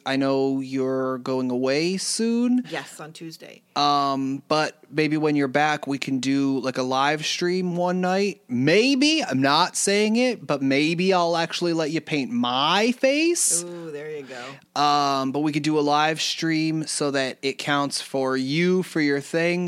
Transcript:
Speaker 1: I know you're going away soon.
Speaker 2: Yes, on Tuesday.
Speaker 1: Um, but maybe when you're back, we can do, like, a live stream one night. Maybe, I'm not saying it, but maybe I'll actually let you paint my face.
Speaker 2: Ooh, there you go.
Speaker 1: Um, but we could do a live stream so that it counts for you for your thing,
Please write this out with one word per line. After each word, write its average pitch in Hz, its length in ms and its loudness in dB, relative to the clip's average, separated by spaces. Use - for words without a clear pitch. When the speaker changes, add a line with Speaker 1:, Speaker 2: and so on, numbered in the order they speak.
Speaker 1:
I 135 100 0
know 135 440 2
you're 131 580 -2
going 131 320 -2
away 139 480 0
soon. 240 720 0
Speaker 2:
Yes, 147 280 -10
on 160 140 -16
Tuesday. - 480 -18
Speaker 1:
Um, 139 720 0
but 151 300 0
maybe 156 280 0
when 151 180 2
you're 143 120 2
back, 151 380 0
we 139 120 -2
can 135 200 -2
do, 135 420 0
like, 127 180 -4
a 131 40 0
live 139 440 0
stream 180 500 -2
one 180 240 0
night. 185 480 0
Maybe, 254 760 4
I'm 131 200 0
not 151 340 4
saying 214 400 2
it, 247 300 0
but 143 160 -2
maybe 156 500 2
I'll 170 240 2
actually 165 380 -2
let 160 160 0
you 160 100 -2
paint 143 300 -4
my 143 640 2
face. 285 720 0
Speaker 2:
Ooh, 170 260 -12
there 147 200 -10
you 147 140 -10
go. 131 560 -10
Speaker 1:
Um, 143 520 2
but 143 80 -2
we 151 120 0
could 151 100 0
do 151 160 2
a 147 60 2
live 151 380 2
stream 160 640 0
so - 240 -2
that 135 320 -2
it 135 160 -4
counts 143 420 0
for 131 340 -2
you 165 480 2
for 165 200 -4
your 143 180 0
thing, 175 480 -2